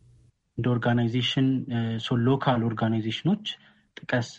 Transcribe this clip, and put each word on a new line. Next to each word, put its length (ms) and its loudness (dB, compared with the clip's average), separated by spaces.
እንደ 120 0
ኦርጋናይዜሽን፣ 800 2
እ፣ 140 -2
ሶ 220 -2
ሎካል 440 2
ኦርጋናይዜሽኖች 800 0
ጥቀስ 320 -4